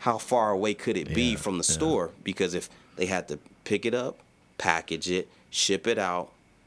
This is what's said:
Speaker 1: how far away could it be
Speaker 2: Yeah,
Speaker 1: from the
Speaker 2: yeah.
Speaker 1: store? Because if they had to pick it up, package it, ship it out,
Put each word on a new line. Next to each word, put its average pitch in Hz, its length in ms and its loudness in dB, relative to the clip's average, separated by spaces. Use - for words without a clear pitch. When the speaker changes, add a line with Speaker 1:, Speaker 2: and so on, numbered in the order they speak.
Speaker 1:
how 113 180 0
far 113 320 2
away 101 240 2
could 107 220 -2
it 78 180 -4
be 120 160 2
Speaker 2:
Yeah, 107 60 0
Speaker 1:
from 90 220 -2
the 80 60 0
Speaker 2:
yeah. 80 100 2
Speaker 1:
store? 101 360 0
Because 92 300 0
if 85 140 -6
they 90 100 0
had 92 220 -2
to 73 100 -6
pick 104 240 0
it 113 80 0
up, 123 240 -4
package 82 500 0
it, 90 200 0
ship - 380 0
it 113 100 4
out, 90 360 -2